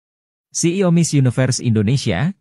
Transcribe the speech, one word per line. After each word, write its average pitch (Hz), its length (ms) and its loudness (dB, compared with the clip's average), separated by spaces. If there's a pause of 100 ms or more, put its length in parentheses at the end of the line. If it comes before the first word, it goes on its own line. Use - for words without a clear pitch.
(500)
C 170 320 -2
E 180 80 2
O - 0 -
Miss 170 240 2
Universe 131 480 0
Indonesia, 113 800 0